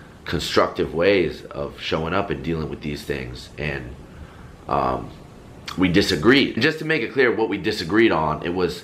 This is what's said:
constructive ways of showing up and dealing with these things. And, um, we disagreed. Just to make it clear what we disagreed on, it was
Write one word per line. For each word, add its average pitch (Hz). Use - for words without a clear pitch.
constructive 87
ways 87
of 71
showing 82
up 98
and 69
dealing 78
with 73
these 73
things. 64
And, 69
um, 64
we 92
disagreed. 98
Just 156
to 156
make 156
it 110
clear 123
what 110
we 101
disagreed 98
on, 78
it 87
was 90